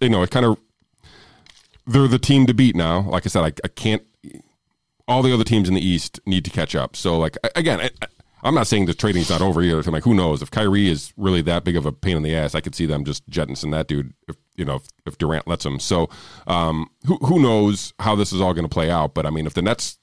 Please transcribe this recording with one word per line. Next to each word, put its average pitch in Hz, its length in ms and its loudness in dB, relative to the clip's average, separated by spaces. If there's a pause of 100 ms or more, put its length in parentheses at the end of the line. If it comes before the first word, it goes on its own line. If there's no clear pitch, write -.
you 127 80 4
know, 98 140 4
it 95 80 0
kind 123 140 2
of, 110 120 4 (1300)
they're 131 240 4
the 127 100 4
team 139 280 6
to 123 60 4
beat 120 220 4
now. 85 240 0
Like 92 260 -2
I - 40 -4
said, 90 140 0
I, 78 100 -2 (100)
I - 60 -8
can't, - 340 -4 (1040)
all 127 140 2
the 127 120 4
other 113 120 2
teams 104 240 2
in 92 40 2
the 95 60 2
East 87 460 -2
need 92 180 -2
to - 80 -10
catch - 240 -4
up. 65 220 -4
So, 85 200 -2
like, 80 240 -2
a-, 117 140 -4
again, 160 240 0
I, 123 100 -4 (120)
I, 110 60 -8 (360)
I'm 139 100 0
not 117 140 2
saying 101 200 2
the 85 60 0
trading's 90 360 0
not 82 120 0
over 87 200 2
either. 85 180 2
I'm 78 140 -2
like, 78 100 -4
who 120 100 4
knows? 82 280 2
If 71 100 -10
Kyrie 101 380 2
is 78 260 -4
really 92 280 0
that 85 200 0
big 87 140 0
of 73 80 -2
a 73 80 -4
pain 90 240 -2
in 76 60 -2
the 78 120 -2
ass, 76 180 -2
I 78 60 -4
could 76 160 -8
see 85 100 -2
them 73 200 -2
just 71 240 -8
jettisoning 76 420 -6
that 78 160 -4
dude 71 260 -6 (140)
if, - 80 -14 (200)
you 87 100 -8
know, 71 100 -4
if, 69 80 -10 (220)
if 76 120 -12
Durant 80 300 -2
lets 85 180 -4
him. 69 140 -6
So, 85 300 0 (380)
um, 82 420 -2 (160)
who, 165 120 2
who 160 220 2
knows 107 600 2
how 107 160 0
this 101 180 -2
is 95 80 -2
all 92 120 2
gonna 82 140 -4
play 80 240 -2
out? 78 220 -2
But, 78 120 -2
I - 40 -4
mean, 78 180 -4
if 73 60 -8
the 87 80 -2
Nets - 420 -4